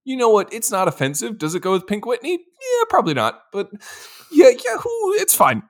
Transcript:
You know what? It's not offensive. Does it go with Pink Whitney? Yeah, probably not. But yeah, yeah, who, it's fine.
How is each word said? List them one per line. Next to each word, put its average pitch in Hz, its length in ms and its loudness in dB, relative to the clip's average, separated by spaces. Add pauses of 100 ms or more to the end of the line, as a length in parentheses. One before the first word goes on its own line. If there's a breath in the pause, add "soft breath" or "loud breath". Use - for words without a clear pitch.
You 262 120 -8
know 240 140 2
what? 202 220 2
It's 220 180 -6
not 185 180 0
offensive. 156 500 -4
Does 156 160 -4
it 180 60 -6
go 185 120 -2
with 185 140 -2
Pink 208 200 -6
Whitney? 247 260 -4
Yeah, 480 560 -4
probably 180 260 0
not. 110 280 -2 (100)
But 196 180 -8 (640 loud breath)
yeah, 330 160 8
yeah, 453 300 2
who, 453 360 -4
it's 403 200 0
fine. 120 360 2